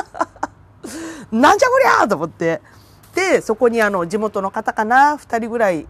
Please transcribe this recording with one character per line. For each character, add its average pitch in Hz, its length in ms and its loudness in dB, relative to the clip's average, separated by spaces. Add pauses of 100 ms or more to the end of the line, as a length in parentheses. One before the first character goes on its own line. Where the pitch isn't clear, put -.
(300)
<laughs> - 400 -12 (640)
「な 285 220 4
ん - 20 -2
じ 523 80 4
ゃ 508 40 2
こ 508 100 4
り 523 60 4 (180)
ゃ！」 - 40 0
と 196 100 0
思 156 80 -6
っ 160 40 -6
て。 165 320 -4 (540)
で、 349 260 2
そ 220 140 -2
こ 240 140 2
に 226 120 0
あ 208 80 2
の、 185 160 -2
地 180 140 -4
元 208 240 -4
の 196 80 -4
方 220 220 -6
か 220 120 -2
な、 277 320 4
二 - 220 -6
人 226 100 -8
ぐ 233 80 -6
ら 214 140 2
い 156 180 -4